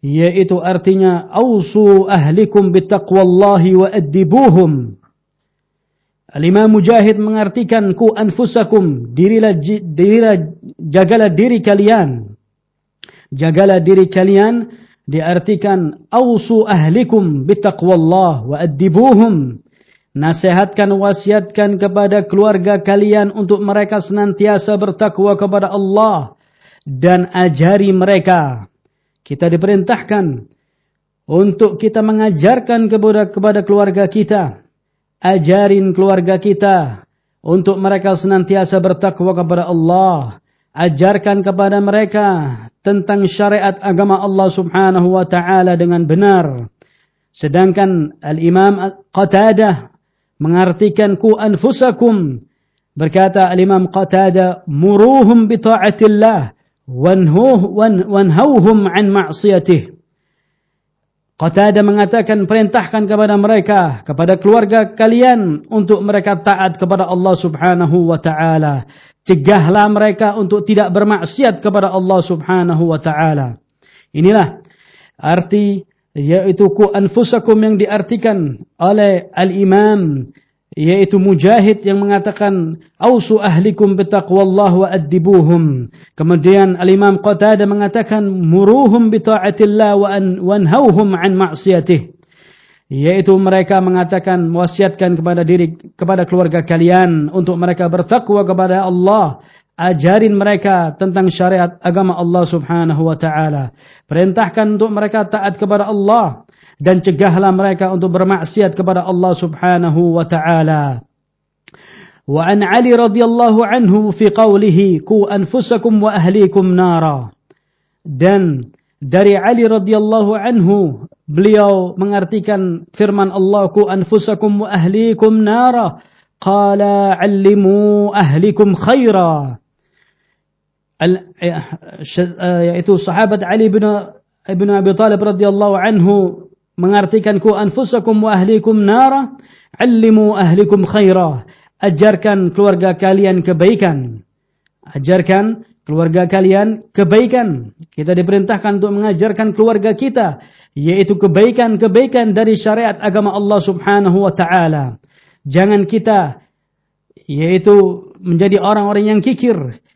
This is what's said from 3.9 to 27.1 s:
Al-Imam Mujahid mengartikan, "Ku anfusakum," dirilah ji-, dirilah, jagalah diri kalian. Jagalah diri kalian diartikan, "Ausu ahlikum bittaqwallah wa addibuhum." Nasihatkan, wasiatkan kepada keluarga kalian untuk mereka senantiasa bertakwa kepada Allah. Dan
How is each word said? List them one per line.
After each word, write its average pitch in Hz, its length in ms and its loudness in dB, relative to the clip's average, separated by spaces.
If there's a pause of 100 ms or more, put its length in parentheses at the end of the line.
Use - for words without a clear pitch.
Al-Imam 180 360 2
Mujahid 214 480 4
mengartikan, 214 800 -2
"Ku 220 160 2
anfusakum," 196 1040 -2
dirilah 208 400 2
ji-, 180 280 -4
dirilah, 185 680 0 (280)
jagalah 185 520 0
diri 220 320 0
kalian. 190 720 0 (960)
Jagalah 165 480 2
diri 185 320 4
kalian 202 560 2 (400)
diartikan, 175 1040 -2
"Ausu 226 560 0
ahlikum 170 800 0
bittaqwallah 180 960 0
wa 135 160 -8
addibuhum." 175 1040 2 (480)
Nasihatkan, 185 800 0
wasiatkan 202 880 -2
kepada 202 480 0
keluarga 202 560 0
kalian 202 480 0
untuk 202 320 -2
mereka 202 400 -2
senantiasa 202 720 -2
bertakwa 202 640 -2
kepada 196 320 -2
Allah. 196 640 -2 (480)
Dan 180 480 0